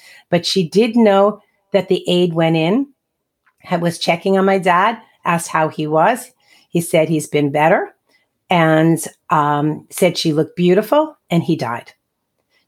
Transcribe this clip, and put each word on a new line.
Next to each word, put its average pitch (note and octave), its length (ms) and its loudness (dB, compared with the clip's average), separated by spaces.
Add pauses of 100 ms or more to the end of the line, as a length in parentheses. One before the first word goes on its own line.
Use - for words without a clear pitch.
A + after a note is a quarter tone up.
(300)
But E3+ 160 0
she F#3 220 -2
did A3+ 280 0
know G#3 440 2 (320)
that F#3 160 0
the F3+ 200 -2
aide F3+ 260 0
went E3 220 0
in, G3 320 0 (680)
had, F3 220 -6
was E3+ 180 -4
checking F#3+ 380 -2
on F#3+ 80 2
my G3 140 2
dad, F#3 420 0 (240)
asked E3+ 240 -2
how D#3+ 200 -2
he D3+ 180 -8
was. F3 460 0 (360)
He E3+ 120 -2
said D#3+ 280 0
he's D#3 200 -2
been D3 220 0
better E3+ 440 0 (560)
and, D#3+ 540 2 (260)
um, D3+ 600 -2
said F3 280 -2
she E3 140 -2
looked D3 240 -2
beautiful, G#3+ 600 0 (140)
and E3+ 120 0
he D#3+ 120 -2
died. - 380 -8 (760)